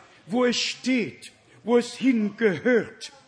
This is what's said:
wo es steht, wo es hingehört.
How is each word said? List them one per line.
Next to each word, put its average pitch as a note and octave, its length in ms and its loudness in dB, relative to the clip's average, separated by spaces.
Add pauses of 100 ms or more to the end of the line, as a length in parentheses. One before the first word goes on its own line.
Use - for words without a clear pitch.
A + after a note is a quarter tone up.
(260)
wo A#3 180 0
es A#3+ 140 2
steht, - 760 -4 (320)
wo A#3+ 140 2
es A#3 160 0
hingehört. G#3 1200 0 (140)